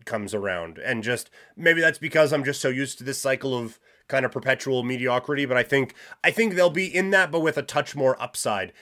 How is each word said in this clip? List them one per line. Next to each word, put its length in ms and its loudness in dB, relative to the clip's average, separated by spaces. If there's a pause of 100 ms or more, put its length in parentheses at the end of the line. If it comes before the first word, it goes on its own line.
comes 300 -4
around. 420 -4
And 240 -4
just, 300 -4 (260)
maybe 240 4
that's 160 2
because 340 2
I'm 120 0
just 180 -4
so 80 0
used 300 -4
to 40 -16
this 140 -6
cycle 400 -2
of 220 -8 (280)
kind 160 0
of 80 -2
perpetual 520 -2
mediocrity, 640 -2
but 120 0
I 60 4
think, 320 0 (280)
I 60 4
think 240 2
they'll 160 4
be 160 0
in 240 -2
that, 220 4
but 80 0
with 180 0
a 60 -4
touch 320 -4
more 260 2
upside 500 -2 (100)